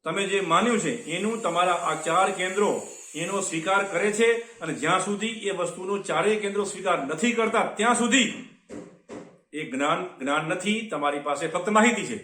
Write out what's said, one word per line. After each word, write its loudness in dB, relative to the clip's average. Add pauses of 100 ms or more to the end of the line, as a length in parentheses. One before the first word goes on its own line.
તમે -2
જે 0
માન્યું 4
છે -2 (140)
એનું -4
તમારા 2
આ -2
ચાર 2
કેન્દ્રો 0 (440)
એનો -4
સ્વીકાર 0
કરે 0
છે 4 (320)
અને -4
જ્યાં 2
સુધી -4
એ -2
વસ્તુનો -4
ચારેય 0
કેન્દ્રો -2
સ્વીકાર 0
નથી 0
કરતા 2 (100)
ત્યાં 4
સુધી 4 (1200)
એ -6
જ્ઞાન, 0 (180)
જ્ઞાન 0
નથી, 0 (100)
તમારી 0
પાસે -2
ફક્ત -2
માહિતી 4
છે. -6